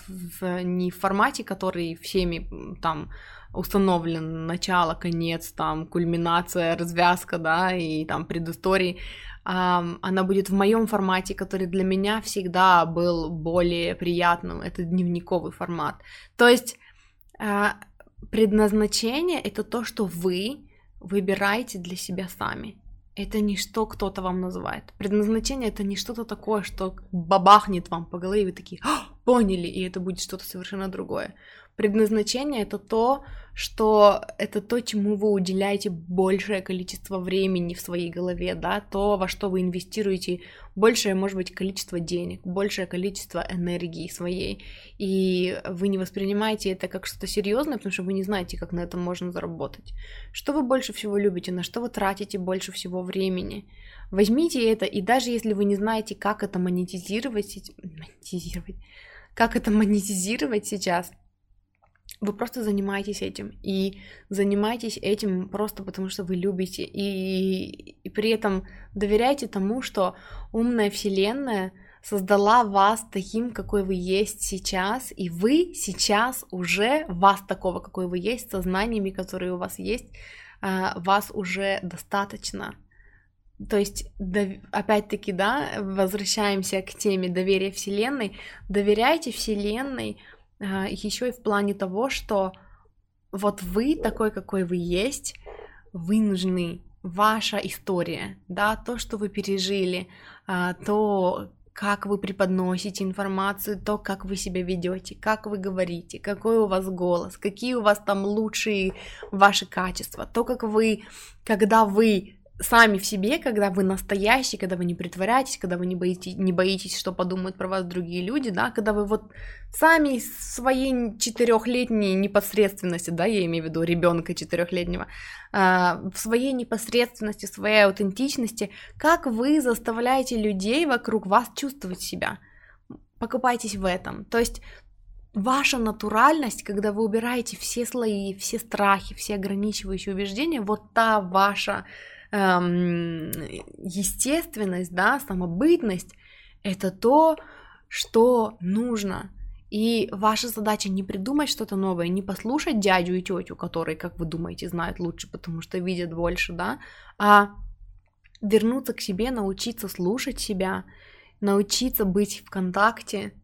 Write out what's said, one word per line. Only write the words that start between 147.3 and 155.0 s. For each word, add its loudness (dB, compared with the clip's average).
что 2
нужно. -2
И 2
ваша 0
задача -2
не -2
придумать -2
что-то -4
новое, 0
не 0
послушать -2
дядю 4
и 0
тетю, -6
которые, -4
как -10
вы -4
думаете, -6
знают -4
лучше, -6